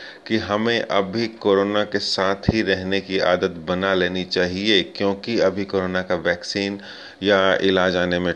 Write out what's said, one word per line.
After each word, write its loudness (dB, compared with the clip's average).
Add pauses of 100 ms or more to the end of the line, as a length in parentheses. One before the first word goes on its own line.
(260)
कि 0
हमें 0
अभी -2
कोरोना 2
के -4
साथ 0
ही 2
रहने 0
की -2
आदत 2
बना -2
लेनी 0
चाहिए, 0
क्योंकि -2
अभी 0
कोरोना -2
का -2
वैक्सीन -4 (420)
या 4
इलाज 2
आने 0
में 0